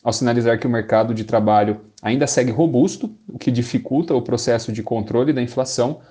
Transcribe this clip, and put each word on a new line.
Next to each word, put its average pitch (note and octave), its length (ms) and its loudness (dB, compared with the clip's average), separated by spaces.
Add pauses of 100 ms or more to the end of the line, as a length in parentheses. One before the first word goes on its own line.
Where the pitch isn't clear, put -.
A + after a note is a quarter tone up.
ao A#2+ 100 0
sinalizar A#2 460 2
que B2 80 -4
o B2+ 40 0
mercado A2+ 420 2
de A2 120 -4
trabalho G#2+ 580 2 (180)
ainda C3 260 0
segue B2+ 240 0
robusto, D#3 640 0 (140)
o B2 100 -12
que - 120 -2
dificulta C3 640 -2
o B2 80 2
processo A#2+ 500 -2
de G#2+ 100 -6
controle A#2 500 0
da B2+ 100 0
inflação, C3 580 -2 (100)